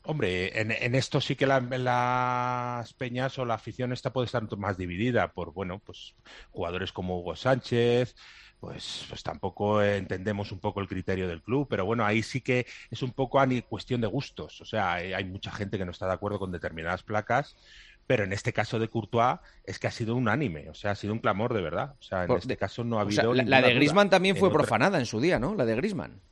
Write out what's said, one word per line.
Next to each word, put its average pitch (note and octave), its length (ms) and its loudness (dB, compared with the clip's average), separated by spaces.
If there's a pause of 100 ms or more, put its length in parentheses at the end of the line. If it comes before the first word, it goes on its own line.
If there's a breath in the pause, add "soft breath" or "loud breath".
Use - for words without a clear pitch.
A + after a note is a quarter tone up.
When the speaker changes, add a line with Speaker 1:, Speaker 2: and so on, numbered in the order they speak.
Speaker 1:
Hombre, G2 520 0
en, A2 100 -2
en A#2+ 240 0
esto C3+ 240 2
sí C#3 160 -2
que C#3 100 2
la, C3+ 140 6
las B2 1300 0
peñas B2+ 460 -4
o B2+ 60 -2
la A#2 100 0
afición B2 360 -6
esta - 220 -4
puede B2+ 140 0
estar A#2+ 140 -2 (160)
más G2 200 -2
dividida F#2 560 0
por, E2+ 180 -8
bueno, F#2 280 -8
pues - 360 -20 (360 loud breath)
jugadores F#2 420 -4
como F2+ 260 -4
Hugo F2 160 -6
Sánchez, B2 800 2 (460 loud breath)
pues, - 480 -12
pues - 120 -12
tampoco G#2 640 0
entendemos G2+ 680 -2
un F#2 60 -10
poco G2+ 200 -2
el G2 80 -4
criterio F#2 400 -2
del E2+ 140 -6
club, C3+ 280 -2
pero G2 140 0
bueno, A2+ 220 2
ahí A2 180 2
sí - 160 -6
que B2 260 0 (240 loud breath)
es - 140 -8
un B2+ 80 -4
poco C3+ 300 2
ani-, B2+ 220 2
cuestión - 360 -4
de A2+ 80 0
gustos, F#2+ 540 -8
o G#2+ 40 -18
sea, F#2+ 280 0
hay, F2+ 180 -4
hay F#2+ 140 -2
mucha F#2 260 -10
gente G2+ 260 -4
que F#2 60 -2
no F2+ 80 -6
está F#2 160 -6
de F#2 60 2
acuerdo G2+ 260 -4
con F#2 140 -4
determinadas E2 500 -4
placas, A2+ 540 -2 (480 soft breath)
pero A2+ 180 2
en F#2+ 80 -2
este G2 220 -2
caso A2+ 260 0
de A2 80 0
Courtois A#2 520 0 (260 soft breath)
es F#2+ 120 -10
que - 100 -4
ha - 40 -2
sido A2+ 240 -4
unánime, G#2 540 0
o - 40 -16
sea, G#2 180 -4
ha G2 40 0
sido G#2 160 -4
un A2 80 -2
clamor A2+ 340 2
de G#2 80 2
verdad, F#2 380 -4
o - 20 -20
sea, F#2 200 -2
en F2+ 60 0
Speaker 2:
Por, B2 100 4
Speaker 1:
este B2 160 -4
Speaker 2:
de, - 40 -4
Speaker 1:
caso A#2 280 -4
no A#2 160 0
ha - 20 2
Speaker 2:
o G#2 80 0
sea, G#2+ 140 4
Speaker 1:
habido A#2+ 80 4
Speaker 2:
la, B2+ 100 4
la - 0 -
Speaker 1:
ninguna C3 140 6
Speaker 2:
de B2+ 60 8 (100)
Speaker 1:
duda. - 60 4
Speaker 2:
Griezmann F3 300 6
también F#3+ 280 6
Speaker 1:
En - 20 -2
Speaker 2:
fue G3 80 6
Speaker 1:
otra D3+ 120 4
Speaker 2:
profanada C#3+ 400 4
en A#2+ 60 0
su A2 140 -2
día, D#3 180 2
¿no? C#3 160 0
La D#3+ 120 2
de A2+ 100 2
Griezmann. C3 460 -4 (100)